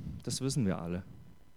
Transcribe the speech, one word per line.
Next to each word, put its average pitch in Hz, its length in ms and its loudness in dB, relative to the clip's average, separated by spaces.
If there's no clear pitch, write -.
das - 180 0
wissen 131 240 4
wir 92 120 6
alle. 87 260 0